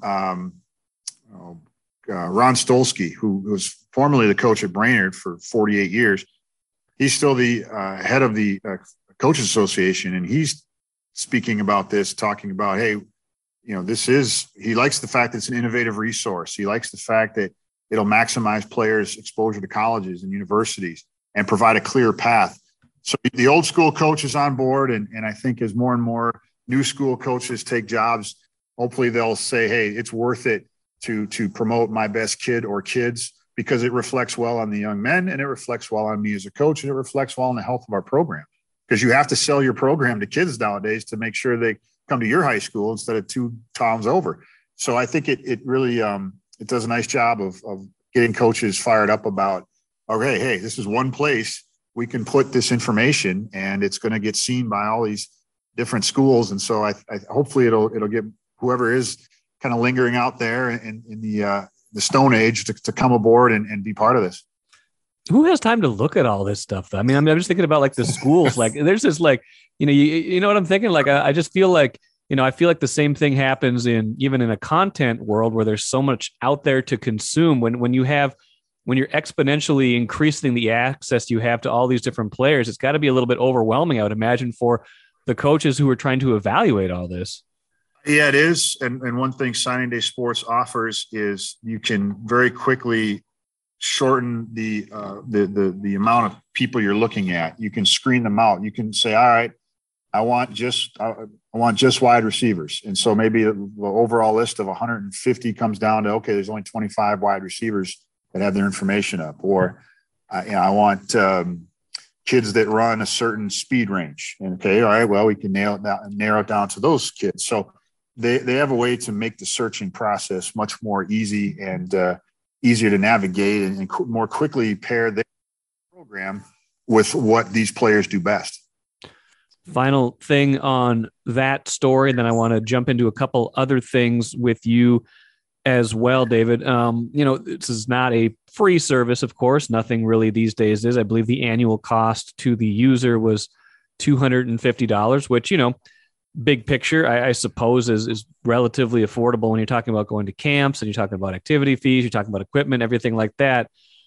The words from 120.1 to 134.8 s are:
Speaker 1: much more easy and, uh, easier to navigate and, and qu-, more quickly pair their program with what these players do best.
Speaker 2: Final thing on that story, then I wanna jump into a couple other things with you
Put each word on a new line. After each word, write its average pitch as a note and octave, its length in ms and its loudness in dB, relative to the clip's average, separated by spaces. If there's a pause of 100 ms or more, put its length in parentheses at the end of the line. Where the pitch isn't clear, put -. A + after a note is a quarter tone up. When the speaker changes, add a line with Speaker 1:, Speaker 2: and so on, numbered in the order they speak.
Speaker 1:
much G#2+ 280 -6
more G2+ 260 -4
easy G#2 500 -2
and, F#2 360 -6
uh, F#2 220 0 (440)
easier A2+ 300 2
to G2+ 80 4
navigate G2+ 640 2
and, G2 160 -4
and F#2+ 100 -8
qu-, - 160 -4
more A2+ 240 -2
quickly C3 460 -2
pair A#2 360 -2
their G#2 140 -4 (640)
program G2+ 540 -12 (420)
with A2 280 4
what A2+ 400 2
these A2 180 0
players G#2 340 2
do G2+ 140 -4
best. F#2 400 -4 (1120)
Speaker 2:
Final C3 480 2
thing C#3 380 2
on B2 500 0 (160)
that C3 420 -2
story, C3+ 460 2
then B2 140 0
I A#2 60 2
wanna A#2 280 2
jump B2 300 0
into A#2+ 160 2
a G#2+ 60 2
couple B2+ 440 -2
other C3 240 2
things A#2+ 560 0
with A#2+ 300 0
you A#2+ 400 4 (580)